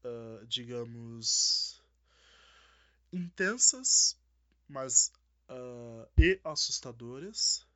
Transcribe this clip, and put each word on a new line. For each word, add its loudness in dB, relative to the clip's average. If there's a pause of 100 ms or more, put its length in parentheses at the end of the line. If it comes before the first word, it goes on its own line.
ah, -10
digamos, -2 (1300)
intensas, 2 (480)
mas, 2 (340)
ah, -12
e 8
assustadoras. -4 (100)